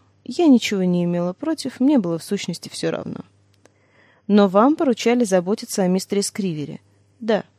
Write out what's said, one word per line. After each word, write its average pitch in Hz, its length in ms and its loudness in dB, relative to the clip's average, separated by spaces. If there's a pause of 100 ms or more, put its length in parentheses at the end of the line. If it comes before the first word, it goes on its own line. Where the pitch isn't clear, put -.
(240)
Я 330 240 0
ничего 220 360 4
не 180 220 0
имела 175 280 -2
против, 302 460 -8
мне 277 180 4
было 170 220 0
в - 40 -14
сущности - 460 -8
всё - 220 -4
равно. - 340 -10 (1000)
«Но 202 200 6
вам 214 280 4
поручали 247 500 0
заботиться 185 560 -2
о 180 60 2
мистере 190 340 -2
Скривере». 156 580 -6 (400)
«Да, 220 240 -2 (160)